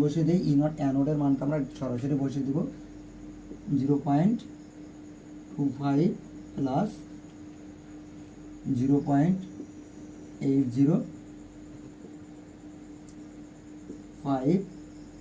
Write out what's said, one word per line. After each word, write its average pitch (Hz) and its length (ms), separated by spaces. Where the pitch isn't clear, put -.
বসিয়ে 151 280
দিই, 180 100
ই - 100
নট 156 200
অ্যানোডের 139 420
মানটা 139 220
আমরা 151 140
সরাসরি 131 440
বসিয়ে 135 240
দিব, 139 100
জিরো 139 160
পয়েন্ট 175 300
টু 143 100
ফাইভ 143 280
প্লাস 139 340
জিরো 143 180
পয়েন্ট 160 280
এইট 135 180
জিরো 143 180
ফাইভ, 139 320